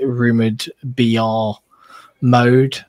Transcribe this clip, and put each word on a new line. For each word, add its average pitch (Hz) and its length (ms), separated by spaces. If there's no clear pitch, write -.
rumored 120 600
B 113 220
R 110 400
mode. 123 680